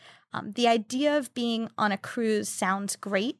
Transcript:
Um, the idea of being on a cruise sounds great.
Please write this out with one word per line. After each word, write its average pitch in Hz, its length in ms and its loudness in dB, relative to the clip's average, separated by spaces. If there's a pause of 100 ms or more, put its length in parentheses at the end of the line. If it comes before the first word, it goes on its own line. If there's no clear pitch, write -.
(320)
Um, - 200 -6
the 233 160 2
idea 254 480 2
of 277 180 -2
being 226 420 -2
on 208 160 2
a 196 60 -2
cruise 214 500 0
sounds 196 480 -2
great. 202 440 -2